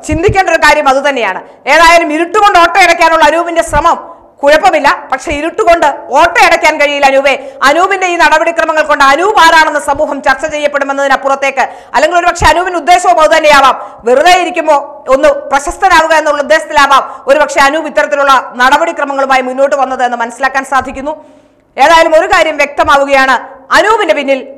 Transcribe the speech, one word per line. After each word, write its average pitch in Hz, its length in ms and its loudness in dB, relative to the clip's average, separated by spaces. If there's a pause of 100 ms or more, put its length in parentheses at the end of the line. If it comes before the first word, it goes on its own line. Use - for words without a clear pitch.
ചിന്തിക്കേണ്ട 349 420 0
ഒരു 330 80 2
കാര്യം 302 320 2
അതുതന്നെയാണ്. 262 800 -4
ഏതായാലും 330 440 2
ഇരുട്ടുകൊണ്ട് 359 460 0
ഓട്ടയടയ്ക്കാനുള്ള 339 640 2
അനൂപിന്റെ 330 360 0
ശ്രമം 302 540 -2 (280)
കുഴപ്പമില്ല, 311 680 0
പക്ഷെ 262 200 -6
ഇരുട്ടുകൊണ്ട് 330 540 0 (340)
ഓട്ടയടയ്ക്കാൻ 330 640 2
കഴിയില്ല 285 240 0
അനൂപേ. 269 480 0 (100)
അനൂപിന്റെ 370 440 0
ഈ 349 80 -2
നടപടിക്രമങ്ങൾ 320 680 0
കൊണ്ട് 285 200 0
അനൂപ് 320 360 2
ആരാണെന്ന് 311 400 2
സമൂഹം 285 420 -4
ചർച്ച 269 240 -2
ചെയ്യപ്പെടുമെന്നതിനപ്പുറത്തേക്ക്, 277 1200 -2 (260)
അല്ലെങ്കിൽ 311 260 0
ഒരുപക്ഷെ 349 260 0
അനൂപിന്റെ 339 340 0
ഉദ്ദേശവും 349 420 2
അതുതന്നെയാവാം, 294 840 2
വെറുതെ 311 380 2
ഇരിക്കുമ്പോ 311 680 -4
ഒന്ന് 285 200 2
പ്രശസ്തനാവുക 320 840 0
എന്നുള്ള 302 280 0
ഉദ്ദേശത്തിലാവാം 277 840 0
ഒരുപക്ഷെ 285 320 0
അനൂപ് 294 260 0
ഇത്തരത്തിലുള്ള 285 720 -2
നടപടിക്രമങ്ങളുമായി 277 840 0
മുന്നോട്ട് 269 340 -2
വന്നത് 262 280 -4
എന്ന് 240 140 -2
മനസ്സിലാക്കാൻ 262 480 -6
സാധിക്കുന്നു. 269 600 -6 (520)
ഏതായാലും 320 420 4
ഒരു 370 80 0
കാര്യം 320 300 0
വ്യക്തമാവുകയാണ്, 277 760 0 (380)
അനൂപിന്റെ 370 400 2
പിന്നിൽ 269 440 -4